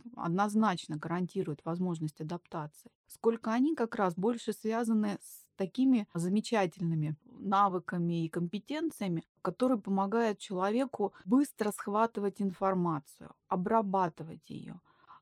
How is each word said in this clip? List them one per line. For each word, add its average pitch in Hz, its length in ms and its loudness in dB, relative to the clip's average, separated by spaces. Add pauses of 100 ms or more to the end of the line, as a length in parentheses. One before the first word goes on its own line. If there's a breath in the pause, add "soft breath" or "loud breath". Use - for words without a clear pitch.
(180)
однозначно 190 800 0
гарантирует 170 680 -4
возможность 170 560 -2
адаптации, 160 680 -10 (160)
сколько 226 460 -2
они 277 220 2
как 226 200 -2
раз 185 200 2
больше 220 380 -2
связаны 220 680 0
с - 240 -20 (120)
такими 240 580 2
замечательными 170 1000 0 (220)
навыками 180 840 0
и 160 40 -4
компетенциями, 190 920 -4 (180)
которые 247 400 2
помогают 196 580 0
человеку 208 760 -2 (120)
быстро 214 460 2
схватывать 208 680 0
информацию, 180 920 -2 (180)
обрабатывать 190 1000 0
ее. 170 320 -12 (400 loud breath)